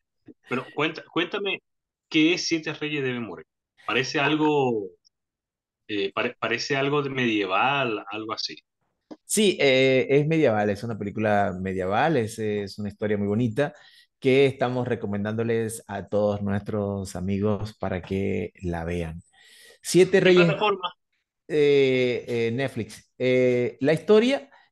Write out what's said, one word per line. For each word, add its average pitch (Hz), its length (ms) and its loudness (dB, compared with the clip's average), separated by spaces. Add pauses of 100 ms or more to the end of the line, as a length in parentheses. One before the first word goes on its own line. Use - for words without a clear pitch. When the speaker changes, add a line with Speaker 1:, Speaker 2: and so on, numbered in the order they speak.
(480)
Speaker 1:
Pero 127 180 -4 (100)
cuenta-, 156 360 -4
cuéntame, 180 500 -4 (480)
¿qué 160 240 4
es 170 140 -4
Siete 160 260 -2
Reyes 151 300 -4
Deben 123 200 -4
Morir? 85 220 -12 (400)
Parece 135 340 -2
algo, 143 720 2 (1000)
eh, 101 260 -4
pare-, 113 260 -4
parece 117 360 -2
algo 139 260 0
de 139 80 -4
medieval, 113 1000 0
algo 110 220 -8
así. - 240 -10 (680)
Speaker 2:
Sí, 208 340 2
eh, 131 500 4
es 147 180 4
medieval, 117 420 2
es 101 140 -4
una 117 140 -8
película 104 640 0
medieval, 95 580 0
es, 110 220 -4
es 104 400 -4
una 104 100 -6
historia 104 280 -2
muy 101 100 -2
bonita 117 460 0 (460)
que 135 260 4
estamos 123 420 -2
recomendándoles 110 1000 -4
a 98 200 -10
todos 104 340 0
nuestros 101 720 -4
amigos 98 640 -2
para 95 240 -6
que 98 600 -4
la 85 220 -6
vean. 85 380 -6 (600)
Siete 185 380 4
Speaker 1:
¿Qué - 20 2
Speaker 2:
Reyes 180 240 6
Speaker 1:
plataforma? 180 480 -2 (540)
Speaker 2:
Eh, 131 800 2
eh, 117 260 -2
Netflix. 123 640 -8
Eh, 127 640 2
la 143 120 2
historia 214 560 2 (220)